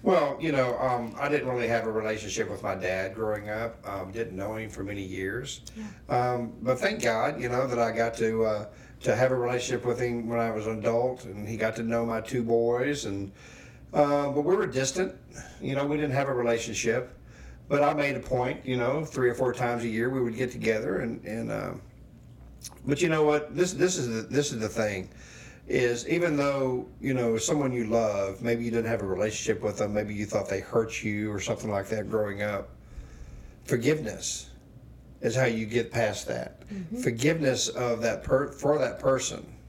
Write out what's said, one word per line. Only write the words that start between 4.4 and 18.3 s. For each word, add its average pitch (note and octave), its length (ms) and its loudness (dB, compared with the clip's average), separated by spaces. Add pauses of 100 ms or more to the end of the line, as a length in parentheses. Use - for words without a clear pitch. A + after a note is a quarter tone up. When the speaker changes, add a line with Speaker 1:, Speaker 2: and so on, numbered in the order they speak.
Speaker 1:
him A2 140 -6
for G2 140 -8
many G2 200 -6
years. F#2+ 580 -6 (140)
Speaker 2:
Yeah. A3 100 -10 (480)
Speaker 1:
Um, A#2+ 280 -4
but B2 180 2
thank G#3+ 240 0
God, A#2 360 2
you B2 100 -2
know, B2+ 180 0
that B2 100 0
I A2+ 140 4
got A#2 260 0
to, A2+ 280 2
uh, G#2+ 200 0 (360)
to A#2+ 140 4
have C3 160 4
a B2+ 40 2
relationship B2 500 -2
with A#2+ 140 0
him A#2+ 280 -2
when A#2 120 0
I A2+ 120 0
was G#2+ 160 -4
an A2 120 -2
adult, A#2 460 2
and G#2 220 -10
he A2+ 100 -4
got A2 200 2
to A#2 60 -4
know A#2 220 2
my A2+ 160 -2
two A#2+ 220 -2
boys. A#2+ 600 2
And, G2 260 -4 (640)
uh, C#3+ 360 4
but C#3 120 0
we E3+ 160 4
were G#3+ 100 2
distant. C3+ 480 0 (460)
You C3+ 140 -2
know, C#3 100 2
we D3 120 0
didn't D3 180 0
have C#3 140 2
a C3 40 0
relationship. A#2 800 0 (560)
But C#3+ 140 4
I D3 100 6
made C#3+ 240 0
a - 40 -4
point, B2 440 -2